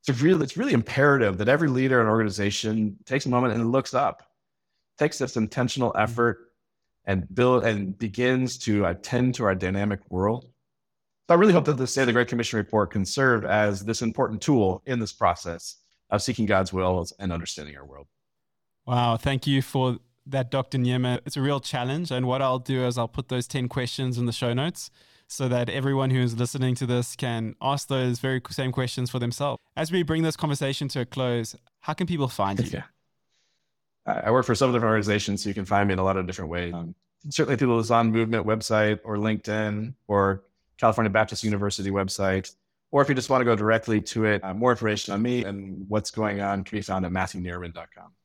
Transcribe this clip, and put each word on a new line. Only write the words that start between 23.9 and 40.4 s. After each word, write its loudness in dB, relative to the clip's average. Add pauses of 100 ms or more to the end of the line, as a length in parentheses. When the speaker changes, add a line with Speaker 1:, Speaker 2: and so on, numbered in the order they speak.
Speaker 2:
in 0
the -2
show -2
notes -4 (360)
so -4
that 0
everyone 0
who 2
is 0
listening 0
to -4
this -2
can -4
ask -2
those 0
very -2
same -4
questions -4
for -6
themselves. -4 (160)
As -4
we 2
bring 0
this 0
conversation -2
to -4
a -2
close, -2 (240)
how -6
can -2
people 0
find 0
you? 0
Speaker 1:
Yeah. -8 (1300)
I, -4
I 2
work 4
for 2
several 2
different 2
organizations, 0
so -6
you -4
can -6
find 2
me 2
in 0
a 2
lot 2
of -2
different -8
ways. -4
Um, -10 (340)
certainly 0
through 2
the 4
Lausanne 4
Movement 0
website 2
or -6
LinkedIn -2 (140)
or 2 (340)